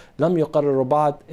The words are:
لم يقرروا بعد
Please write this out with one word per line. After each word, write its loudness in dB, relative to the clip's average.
لم 0
يقرروا 0
بعد 0